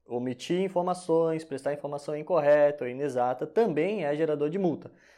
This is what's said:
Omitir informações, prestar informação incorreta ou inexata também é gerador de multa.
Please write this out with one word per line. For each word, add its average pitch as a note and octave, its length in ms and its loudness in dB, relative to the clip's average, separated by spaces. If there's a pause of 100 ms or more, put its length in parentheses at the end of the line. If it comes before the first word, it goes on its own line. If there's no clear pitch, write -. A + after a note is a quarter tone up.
Omitir B2 560 -4
informações, F3 840 0
prestar C#3+ 280 -4
informação D3 440 -8
incorreta D3 680 4
ou B2 60 -4
inexata B2+ 560 -2
também F#3 580 0
é D3 120 0
gerador D3+ 340 0
de F#3 80 -4
multa. E3+ 320 -2 (280)